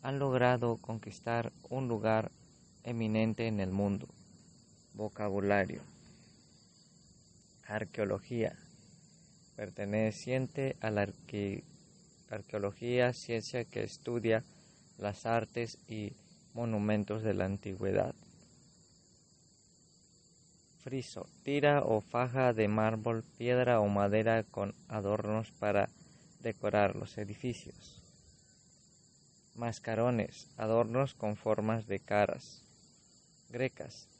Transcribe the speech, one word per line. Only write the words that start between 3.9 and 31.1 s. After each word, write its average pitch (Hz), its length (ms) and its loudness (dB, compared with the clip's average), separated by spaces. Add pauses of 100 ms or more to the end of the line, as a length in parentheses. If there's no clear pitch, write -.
Vocabulario. 101 880 0 (1800)
Arqueología, 107 920 -4 (1000)
perteneciente 110 1300 -4
a 110 100 -2
la 104 120 0
arque-, 101 600 -6 (680)
arqueología, 113 840 -2
ciencia 117 520 -6
que 107 180 -6
estudia 110 640 -2 (540)
las 104 280 -8
artes 113 520 -4 (100)
y 107 240 -8 (420)
monumentos 107 680 -2
de 107 120 0
la 95 100 0
antigüedad. 98 680 -2 (2750)
Friso, 127 440 -8 (160)
tira 143 420 6
o 110 160 4
faja 123 520 2
de 107 160 4
mármol, 110 560 2 (120)
piedra 123 440 4
o 104 80 6
madera 107 560 4
con 101 300 -4 (140)
adornos 107 640 -2
para 101 400 0 (500)
decorar 104 540 2
los 104 240 -8
edificios. - 840 -10 (1500)
Mascarones, 113 1000 -2
adornos 117 580 0